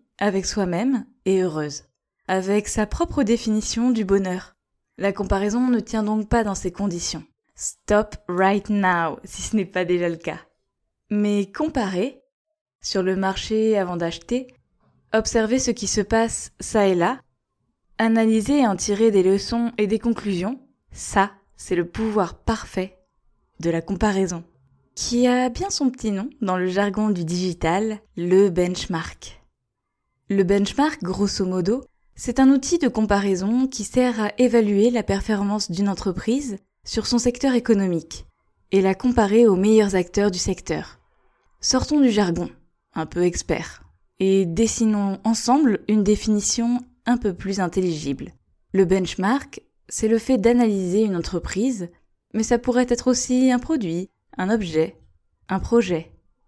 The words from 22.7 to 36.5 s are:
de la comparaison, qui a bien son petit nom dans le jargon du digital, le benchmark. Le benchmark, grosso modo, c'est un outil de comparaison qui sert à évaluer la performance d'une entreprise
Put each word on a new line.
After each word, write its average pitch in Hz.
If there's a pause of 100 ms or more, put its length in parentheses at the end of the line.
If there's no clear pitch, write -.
de 165
la 165
comparaison, 185 (520)
qui 240
a 247
bien 349
son 269
petit 226
nom 202 (100)
dans 185
le 180
jargon 202
du 175
digital, 180 (180)
le 185
benchmark. 175 (840)
Le 196
benchmark, 202
grosso 190
modo, 185 (320)
c'est 247
un 269
outil 277
de 294
comparaison 202
qui 262
sert 247
à 208
évaluer 220
la 240
performance 202
d'une 190
entreprise 202 (260)